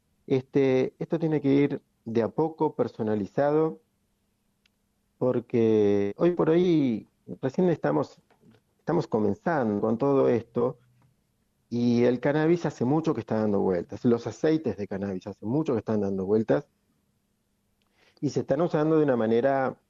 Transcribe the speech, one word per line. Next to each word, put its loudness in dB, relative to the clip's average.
este, 0
esto -6
tiene -2
que 0
ir 0
de -2
a 0
poco -2
personalizado, -2
porque 2
hoy 2
por 2
hoy 2
recién 2
estamos, -2
estamos -2
comenzando -2
con 0
todo 2
esto, -2
y 0
el 2
cannabis 0
hace -4
mucho 0
que -8
está -4
dando 0
vueltas, -4
los 0
aceites -2
de -8
cannabis -6
hace -12
mucho -2
que -2
están -2
dando -4
vueltas, 0
y -2
se -4
están -2
usando 2
de 4
una 2
manera, 0